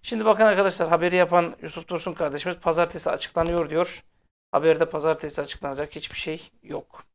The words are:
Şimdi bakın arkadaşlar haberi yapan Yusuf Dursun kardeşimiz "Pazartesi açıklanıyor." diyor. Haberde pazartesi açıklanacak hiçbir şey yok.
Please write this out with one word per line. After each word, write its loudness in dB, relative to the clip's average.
Şimdi -6
bakın 6
arkadaşlar 4
haberi 4
yapan 4
Yusuf -14
Dursun -6
kardeşimiz -4
"Pazartesi 0
açıklanıyor." -2
diyor. -4
Haberde 4
pazartesi -4
açıklanacak -8
hiçbir -12
şey -10
yok. -14